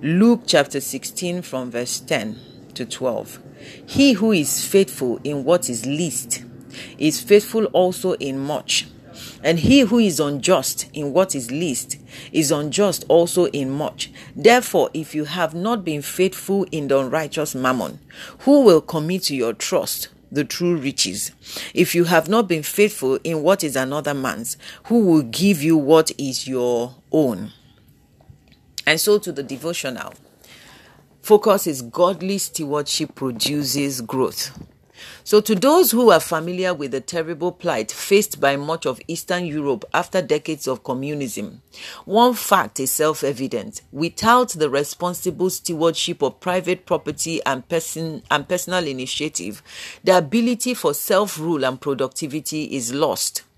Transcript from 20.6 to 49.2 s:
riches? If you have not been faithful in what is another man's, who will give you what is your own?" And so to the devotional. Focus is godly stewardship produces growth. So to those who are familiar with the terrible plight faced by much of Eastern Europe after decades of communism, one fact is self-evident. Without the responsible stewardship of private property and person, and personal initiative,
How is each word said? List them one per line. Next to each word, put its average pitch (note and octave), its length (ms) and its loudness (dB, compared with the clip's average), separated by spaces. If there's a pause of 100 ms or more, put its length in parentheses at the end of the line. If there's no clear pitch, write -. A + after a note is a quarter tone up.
riches? B2+ 540 -4 (440)
If - 200 2
you F3 100 4
have E3 240 2
not G#3+ 200 2
been D#3+ 140 0
faithful C3+ 600 0
in D#3 200 -2
what F#3+ 200 4
is C#3+ 140 -2
another C#3+ 380 -2
man's, B2+ 420 -6 (280)
who A#3 160 4
will E3 220 6
give D3+ 400 2
you D#3+ 140 4
what D#3 420 6
is C3 300 -6
your B2 480 -2 (160)
own?" A#2+ 400 0 (1300)
And D#3 160 2
so G#3 180 2
to G3+ 120 -6
the C#3+ 140 -8
devotional. C3+ 680 -8 (1080)
Focus G#3 480 4
is C#3 140 -6
godly F3+ 560 -2
stewardship D3 760 -4
produces C#3 840 -4
growth. A#2 500 -4 (720)
So G#3 180 4
to G#3+ 140 0
those C#4 380 4
who A#3 180 6
are E3+ 80 8
familiar F3+ 560 -2
with C#3+ 160 -8
the C3 100 -4
terrible E3 520 -6
plight C3+ 400 -6
faced - 480 0
by C#3 160 2
much D3+ 300 -4
of C3 200 -4
Eastern F3+ 400 -4
Europe C#3+ 380 -4 (100)
after F3 260 0
decades D3+ 460 -2
of C3 160 -4
communism, C3 800 -8 (440)
one A#3 280 4
fact F#3 460 0
is C3+ 100 -2
self-evident. C3+ 920 -2 (100)
Without A3 580 2
the D#3 180 -2
responsible F3 840 -2
stewardship E3 720 -2
of C3+ 180 -2
private F3+ 440 -2
property D#3+ 600 -4
and C#3 220 -2
person, D#3+ 640 -6
and C#3+ 160 -2
personal F3+ 400 -2
initiative, C3 760 -8 (400)